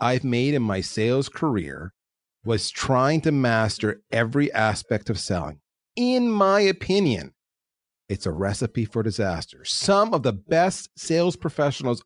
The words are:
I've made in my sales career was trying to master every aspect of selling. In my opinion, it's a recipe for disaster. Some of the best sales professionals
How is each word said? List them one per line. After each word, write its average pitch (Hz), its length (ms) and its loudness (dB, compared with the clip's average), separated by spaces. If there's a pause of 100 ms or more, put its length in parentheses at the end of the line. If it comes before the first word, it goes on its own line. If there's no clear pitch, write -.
I've 123 240 2
made 127 300 2
in 131 80 2
my 98 200 0
sales 123 480 0
career 90 640 -4 (500)
was 110 260 0
trying 135 520 2
to 160 100 2
master 113 680 0 (100)
every 117 400 0
aspect 107 580 0
of 98 80 -2
selling. 76 420 -6 (360)
In 247 340 2
my 202 300 4
opinion, 180 760 0 (720)
it's 98 180 -6
a 87 60 0
recipe 101 520 -2
for 110 180 -4
disaster. 98 640 -4
Some 202 500 2
of 139 80 -2
the 117 100 0
best 165 640 0
sales 170 400 0
professionals 139 680 -2